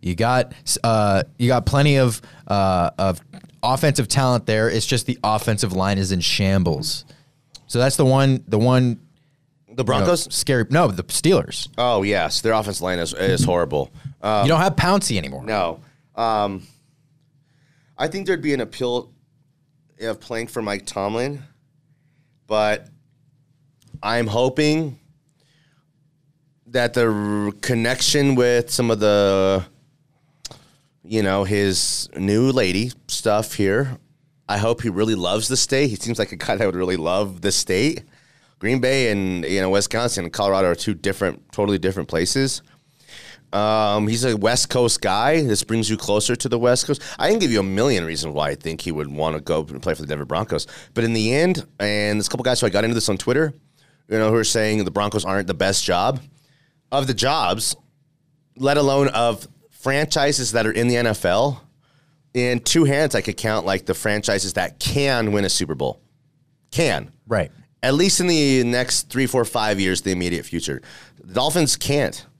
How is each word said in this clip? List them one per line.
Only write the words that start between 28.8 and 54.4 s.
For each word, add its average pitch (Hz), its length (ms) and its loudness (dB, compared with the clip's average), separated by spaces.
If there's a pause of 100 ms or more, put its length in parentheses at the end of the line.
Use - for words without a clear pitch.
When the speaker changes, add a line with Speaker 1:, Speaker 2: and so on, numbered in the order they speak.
Speaker 2:
of 107 120 2
the, 98 640 4 (1400)
you 110 180 -2
know, 98 220 2
his 98 720 0
new 104 340 2
lady 113 400 0 (180)
stuff 110 440 -2
here, 117 440 0 (500)
I 101 100 -2
hope 117 240 0
he 117 80 -2
really 107 260 0
loves 95 340 -2
the 131 80 -2
state. 135 320 0
He 104 80 -6
seems 113 200 -6
like 107 140 -2
a 90 60 -12
guy - 180 -2
that 110 100 0
would 90 120 -2
really 92 180 0
love 90 460 -2
the 98 100 0
state. 101 520 -2 (540)
Green 123 220 -2
Bay 127 320 2
and, 92 320 -2
you 90 160 0
know, 92 100 0
Wisconsin 101 540 0
and 85 80 -8
Colorado 98 380 2
are 85 60 2
two - 180 -4
different, 92 580 -4
totally 101 260 0
different 92 300 -2
places. 110 540 -2 (880)
Um, 107 560 2
he's 113 160 -2
a 120 140 0
West 110 320 0
Coast 120 320 0
guy. 110 400 2
This 113 200 0
brings 110 280 -2
you 110 80 -2
closer 107 400 0
to - 100 -6
the 120 100 0
West 120 300 2
Coast. 143 140 -2 (180)
I 151 100 0
can 220 80 2
give 165 140 0
you 107 80 2
a 98 40 0
million 95 420 0
reasons 80 280 -6
why 73 180 -2
I 71 40 -4
think 80 240 -10
he 85 140 -6
would 76 160 -6
wanna 78 320 -4
go 78 260 -2
and 69 140 -12
play 85 120 -4
for 76 100 -8
the 73 40 -12
Denver 73 160 -6
Broncos. 80 440 -6 (260)
But 117 100 -2
in 113 80 0
the 113 220 0
end, 160 320 0 (160)
and 104 360 0
there's 104 100 -2
a - 20 -4
couple 120 160 -6
guys 127 160 2
who 117 60 2
I - 20 2
got 107 160 0
into 113 80 0
this 113 160 -2
on 95 80 0
Twitter, 147 360 -2 (540)
you 107 100 -2
know, 110 120 2
who 113 80 4
are 110 80 2